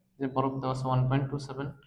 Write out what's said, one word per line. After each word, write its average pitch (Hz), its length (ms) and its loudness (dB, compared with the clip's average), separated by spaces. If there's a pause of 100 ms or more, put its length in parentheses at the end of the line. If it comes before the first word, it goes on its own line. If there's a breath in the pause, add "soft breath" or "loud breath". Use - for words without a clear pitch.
(200)
যে 139 80 -2
বরফ 131 240 0
দেওয়া 131 200 -4
আছে 131 160 -2
ওয়ান 127 220 4
পয়েন্ট 139 200 2
টু 143 100 -4
সেভেন। 139 320 -6 (160)